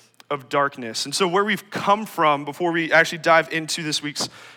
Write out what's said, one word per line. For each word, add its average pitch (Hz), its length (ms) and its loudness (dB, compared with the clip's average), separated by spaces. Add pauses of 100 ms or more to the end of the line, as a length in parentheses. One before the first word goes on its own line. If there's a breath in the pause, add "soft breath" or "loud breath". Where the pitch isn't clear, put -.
(300 soft breath)
of 139 200 -8
darkness. 135 560 -2
And 143 100 -6
so 196 100 2
where 190 200 2
we've 208 240 -4
come 208 360 0
from, 151 380 2
before 165 300 -4
we 165 180 -2
actually 165 280 4
dive 160 340 4
into 160 280 -6
this 151 220 -4
week's 147 240 -6 (300 loud breath)